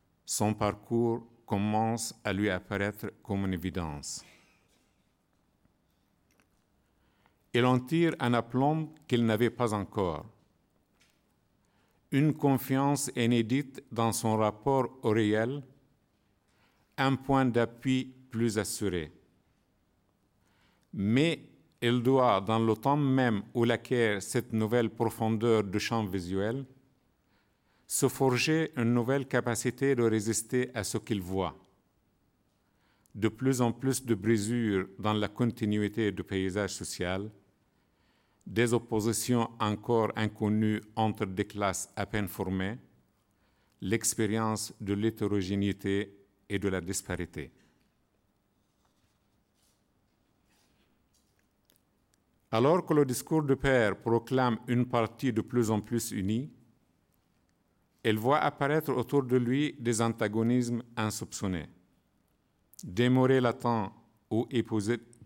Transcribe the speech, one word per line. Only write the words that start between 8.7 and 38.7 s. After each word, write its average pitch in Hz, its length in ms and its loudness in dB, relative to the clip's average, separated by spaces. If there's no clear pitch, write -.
qu'il 120 180 0
n'avait 110 260 2
pas 117 240 -2
encore. 95 520 -4
Une 147 220 4
confiance 139 840 0
inédite 120 760 0
dans 113 220 0
son 110 240 0
rapport 117 520 2
au 113 80 0
réel, 113 520 2
un 135 200 2
point 135 280 2
d'appui 123 720 0
plus 113 260 -2
assuré. 90 540 -4
Mais 127 500 2
il 120 200 2
doit, 123 380 4
dans 110 200 0
le 113 160 4
temps 139 200 2
même 131 460 2
où 117 120 0
l'acquiert 113 580 0
cette - 300 -4
nouvelle 110 380 2
profondeur 113 760 0
de 98 140 -4
champ 113 260 -2
visuel, 98 600 -4
se - 220 0
forger 139 680 2
une 120 180 2
nouvelle 127 320 0
capacité 127 680 -2
de 120 80 0
résister 113 720 0
à 104 100 -4
ce - 140 -4
qu'il 107 220 -4
voit. 90 360 -4
De 107 140 0
plus 131 320 0
en 120 120 2
plus 131 320 -2
de 117 100 0
brisures 107 760 0
dans 107 140 0
la 104 160 0
continuité 107 840 -2
du 95 140 -6
paysage 95 500 -2
social, 92 560 -6
des 113 280 2